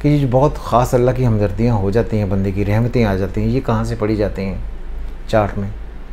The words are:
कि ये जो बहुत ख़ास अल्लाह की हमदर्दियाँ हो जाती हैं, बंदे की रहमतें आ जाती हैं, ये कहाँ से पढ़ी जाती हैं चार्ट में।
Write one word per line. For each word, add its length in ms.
कि 60
ये 100
जो 100
बहुत 300
ख़ास 360
अल्लाह 200
की 100
हमदर्दियाँ 540
हो 120
जाती 260
हैं, 140
बंदे 220
की 120
रहमतें 400
आ 120
जाती 240
हैं, 80
ये 120
कहाँ 240
से 120
पढ़ी 200
जाती 260
हैं 840
चार्ट 300
में। 120